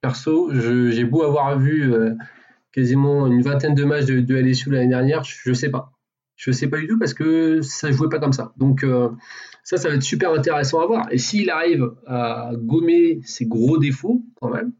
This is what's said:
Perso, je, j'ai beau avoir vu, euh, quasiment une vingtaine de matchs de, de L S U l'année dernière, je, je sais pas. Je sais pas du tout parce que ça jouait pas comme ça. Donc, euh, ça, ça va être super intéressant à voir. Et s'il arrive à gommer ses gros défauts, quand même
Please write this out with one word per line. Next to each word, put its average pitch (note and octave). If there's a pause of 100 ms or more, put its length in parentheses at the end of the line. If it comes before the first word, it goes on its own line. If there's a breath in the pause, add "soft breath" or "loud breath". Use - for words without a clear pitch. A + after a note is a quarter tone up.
Perso, D#3+
je, A#2+
j'ai A#2
beau C#3+
avoir C#3+
vu, C#3
euh, A2+ (580 loud breath)
quasiment C#3
une B2
vingtaine C#3+
de C#3+
matchs C#3+
de, B2+
de B2+
L C3
S B2
U C#3
l'année B2+
dernière, C3+
je, -
je B2
sais -
pas. - (420)
Je -
sais C3
pas D3+
du D#3
tout A3
parce E3
que D#3+
ça C#3+
jouait D3
pas D3+
comme C#3+
ça. -
Donc, C3
euh, B2 (520 loud breath)
ça, -
ça E3+
va D3
être C3+
super E3+
intéressant D3+
à E3+
voir. A3+
Et B2+
s'il G3+
arrive D#3+ (140)
à A#2
gommer E3
ses -
gros A#2
défauts, F3 (180)
quand A#2+
même A#3+